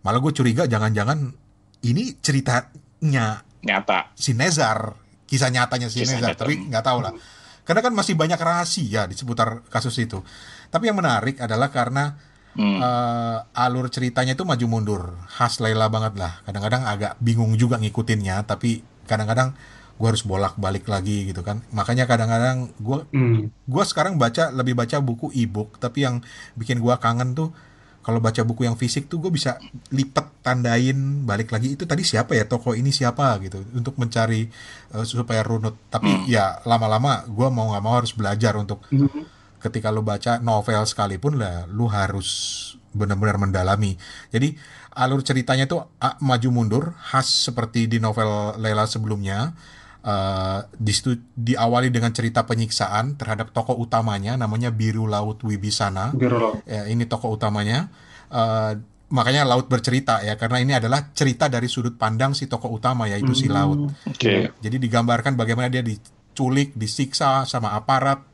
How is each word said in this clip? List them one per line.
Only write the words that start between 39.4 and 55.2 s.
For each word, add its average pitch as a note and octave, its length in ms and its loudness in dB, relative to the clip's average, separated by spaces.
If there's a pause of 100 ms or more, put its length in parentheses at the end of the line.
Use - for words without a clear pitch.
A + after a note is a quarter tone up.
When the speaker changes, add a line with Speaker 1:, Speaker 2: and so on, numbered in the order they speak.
Speaker 1:
ketika A2 280 -4
lu A2 140 0
baca G#2+ 380 0
novel A2 420 2
sekalipun G#2+ 560 -2
lah, F2+ 300 -4
lu G#2+ 180 0
harus G2 400 0 (640)
benar-benar G2+ 480 0
mendalami. G2 560 2 (340)
Jadi C#3+ 300 0 (340)
alur C3 300 0
ceritanya C3 420 2
tuh, C#3+ 220 -2 (100)
ah, - 220 -2
maju B2+ 320 2
mundur, A#2+ 340 2 (200)
khas - 260 0 (140)
seperti A#2 420 -2
di A2+ 120 2
novel G#2+ 600 0
Leila G#2+ 260 2
sebelumnya. G#2+ 680 -2 (460)
Eh, F#2+ 580 -2 (180)
di G#2+ 140 0
situ B2 240 0 (160)
diawali A#2+ 580 2
dengan A#2 220 2
cerita A#2 320 0
penyiksaan A2+ 720 -2
terhadap A2 400 -6
tokoh A#2+ 240 -2
utamanya, A2+ 560 0
namanya A#2+ 340 0
Biru A2 380 0
Laut G#2 340 -2